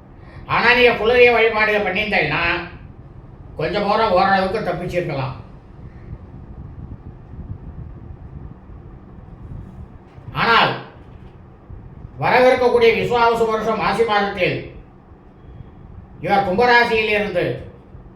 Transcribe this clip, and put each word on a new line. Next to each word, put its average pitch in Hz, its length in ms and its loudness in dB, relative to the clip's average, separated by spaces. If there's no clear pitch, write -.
ஆனா 202 120 4
நீங்க 240 240 6
குலதெய்வ 240 360 6
வழிபாடுகள் 214 480 2
பண்ணியிருந்தீங்கன்னா 180 580 -2
கொஞ்சம் 196 280 -2
போற 220 120 2
ஓரளவுக்கு 190 500 2
தப்பிச்சிருக்கலாம். 143 680 -4
ஆனால் 220 320 4
வரவிருக்கக்கூடிய 240 680 4
விசுவாவசு 233 500 2
வருஷம் 214 320 -2
மாசி 196 260 0
மாதத்தில் 196 500 0
இவர் 196 220 2
கும்பராசியிலிருந்து 214 1000 2